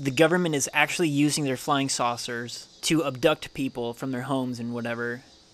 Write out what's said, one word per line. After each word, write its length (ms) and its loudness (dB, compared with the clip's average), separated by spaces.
the 80 2
government 440 4
is 180 0
actually 360 2
using 360 2
their 120 0
flying 300 0
saucers 800 -4
to 240 2
abduct 480 0
people 400 -4
from 180 -6
their 120 -6
homes 360 -4
and 140 -6
whatever, 480 -4